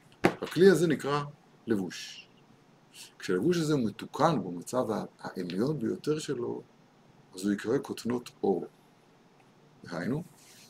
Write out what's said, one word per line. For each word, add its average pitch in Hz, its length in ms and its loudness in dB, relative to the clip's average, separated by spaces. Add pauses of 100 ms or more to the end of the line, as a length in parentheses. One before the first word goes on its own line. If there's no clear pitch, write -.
(240)
הכלי - 460 6
הזה 170 160 6
נקרא 143 360 0 (440)
לבוש. - 600 -4 (920)
כשהלבוש 104 380 2
הזה 156 200 2
מתוקן 131 680 0
במצב 98 460 -2
ה-, 98 140 -2 (140)
העליון 95 600 -2
ביותר 120 400 -2
שלו, 120 440 -6 (720)
אז 92 100 -6
הוא 101 80 2
יקרא 107 300 0
כותנות 120 480 -6 (120)
אור. 90 240 2 (1160)
דהיינו, 113 380 -4 (480)